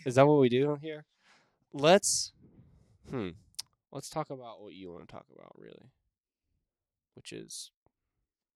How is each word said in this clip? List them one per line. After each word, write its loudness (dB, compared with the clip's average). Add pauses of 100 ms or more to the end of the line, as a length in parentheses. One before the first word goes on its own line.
Is -4
that 10
what 6
we 6
do 2
here? -12 (680)
Let's, 2 (800)
hmm. -4 (640)
Let's -12
talk -8
about -14
what -18
you -14
wanna -16
talk -18 (100)
about, -20
really. -20 (1200)
Which -18
is -14 (840)